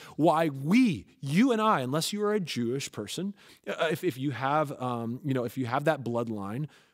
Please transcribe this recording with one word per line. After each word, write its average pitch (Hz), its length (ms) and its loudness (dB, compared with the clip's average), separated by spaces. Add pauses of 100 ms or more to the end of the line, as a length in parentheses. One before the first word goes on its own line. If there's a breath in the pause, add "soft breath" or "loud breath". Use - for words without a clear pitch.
(160 loud breath)
why 160 340 4
we, 151 560 2 (140 soft breath)
you 180 320 4
and 220 100 2
I, 208 180 4
unless 135 320 -2
you 208 100 -4
are 208 120 2
a 214 60 2
Jewish 127 520 -4
person, 160 400 -6 (340 loud breath)
uh, 165 240 -2
if, 165 140 -4
if 135 140 -2
you 139 140 -2
have, 139 500 0
um, 120 420 -4
you 135 80 -2
know, 127 120 0
if 120 120 -6
you 131 80 -4
have 131 200 -2
that 147 200 0
bloodline, 117 600 -4 (280 soft breath)